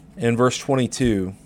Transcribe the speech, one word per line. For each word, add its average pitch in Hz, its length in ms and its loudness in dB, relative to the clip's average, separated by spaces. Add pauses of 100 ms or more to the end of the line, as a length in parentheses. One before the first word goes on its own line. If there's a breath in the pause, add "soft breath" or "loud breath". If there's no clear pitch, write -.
(160)
and 117 220 0
verse 123 200 2
twenty-two. 117 760 0 (120)